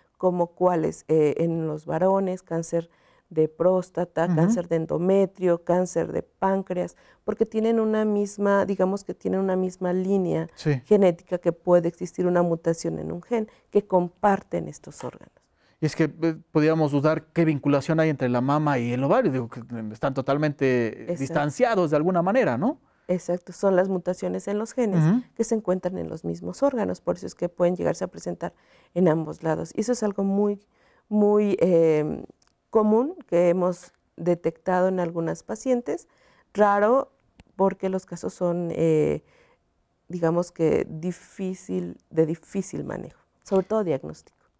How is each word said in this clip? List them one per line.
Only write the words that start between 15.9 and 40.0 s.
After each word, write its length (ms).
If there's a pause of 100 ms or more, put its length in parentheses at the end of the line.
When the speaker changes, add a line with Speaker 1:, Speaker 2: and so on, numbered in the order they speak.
Speaker 2:
que, 100
eh, 320 (140)
podríamos 400
dudar 420
qué 100
vinculación 560
hay 100
entre 200
la 120
mama 380
y 140
el 100
ovario, 280
digo, 180
que 120 (300)
están 220
totalmente, 520
eh, 260 (100)
Speaker 1:
Exacto. 180
Speaker 2:
distanciados 720
de 60
alguna 240
manera, 360
¿no? 220 (300)
Speaker 1:
Exacto, 420
son 240
las 140
mutaciones 580
en 100
los 160
genes 300
Speaker 2:
Ujú. 180 (140)
Speaker 1:
que 80
se 100
encuentran 440
en 120
los 140
mismos 400
órganos, 380
por 160
eso 100
es 80
que 140
pueden 260
llegarse 300
a 20
presentar 460 (400)
en 140
ambos 360
lados. 320
Y 60
eso 100
es 100
algo 220
muy, 420 (440)
muy, 500
eh, 680 (440)
común 460 (120)
que 200
hemos 460 (240)
detectado 720
en 100
algunas 420
pacientes, 640 (460)
raro 600 (420)
porque 320
los 180
casos 280
son, 380
eh, 520 (840)